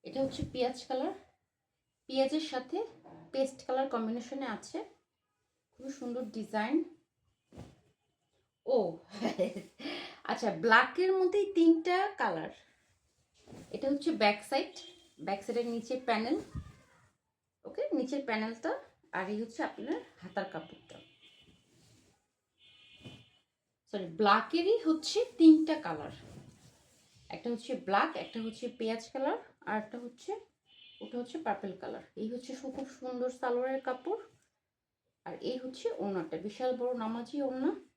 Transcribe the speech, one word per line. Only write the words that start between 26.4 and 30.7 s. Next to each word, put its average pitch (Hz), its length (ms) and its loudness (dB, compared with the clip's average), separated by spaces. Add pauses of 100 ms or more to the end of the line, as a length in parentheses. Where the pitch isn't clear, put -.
একটা - 240 -10
হচ্ছে 233 220 -6
ব্ল্যাক, 202 400 2
একটা 170 260 -8
হচ্ছে 226 240 -8 (140)
পেঁয়াজ 226 340 -2
কালার, 294 260 0 (260)
আর 214 180 -2
একটা 226 160 -12
হচ্ছে, 240 320 -12 (680)